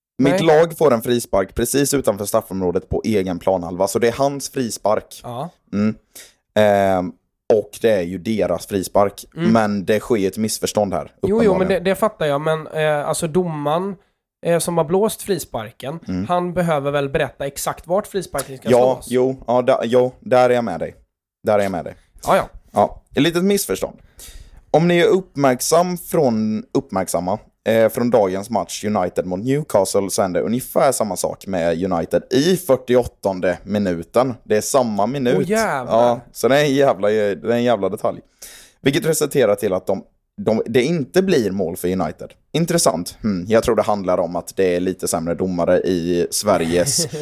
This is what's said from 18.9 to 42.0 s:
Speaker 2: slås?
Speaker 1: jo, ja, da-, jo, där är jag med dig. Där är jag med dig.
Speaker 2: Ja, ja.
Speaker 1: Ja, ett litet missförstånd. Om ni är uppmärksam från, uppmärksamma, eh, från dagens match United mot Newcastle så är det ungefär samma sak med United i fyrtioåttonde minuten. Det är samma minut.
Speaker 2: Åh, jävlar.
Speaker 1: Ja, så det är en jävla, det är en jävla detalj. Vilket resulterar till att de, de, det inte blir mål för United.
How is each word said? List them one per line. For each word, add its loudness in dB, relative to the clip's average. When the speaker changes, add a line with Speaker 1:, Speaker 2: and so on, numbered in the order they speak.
Speaker 2:
slås? -10
Speaker 1:
jo, 0
ja, 2
da-, 2
jo, 2
där 4
är 4
jag 0
med -6
dig. -8
Där 4
är 2
jag -2
med -6
dig. -14
Speaker 2:
Ja, 4
ja. -2
Speaker 1:
Ja, 0
ett 2
litet 0
missförstånd. -2
Om 4
ni 4
är 6
uppmärksam 2
från, 0
uppmärksamma, -2
eh, 4
från 0
dagens 2
match -4
United -2
mot -4
Newcastle 0
så -2
är 0
det -2
ungefär 0
samma -4
sak -6
med -2
United -2
i 2
fyrtioåttonde 0
minuten. 0
Det 0
är 2
samma 0
minut. 0
Speaker 2:
Åh, -2
jävlar. 2
Speaker 1:
Ja, 0
så -2
det 4
är 2
en 0
jävla, 2
det 2
är 0
en 0
jävla 0
detalj. -4
Vilket 0
resulterar 2
till -2
att -4
de, -2
de, 0
det 2
inte 0
blir 0
mål -4
för -4
United. -6